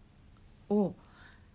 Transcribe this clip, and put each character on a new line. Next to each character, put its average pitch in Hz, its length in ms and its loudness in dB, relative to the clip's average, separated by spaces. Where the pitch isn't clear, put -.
を 208 240 0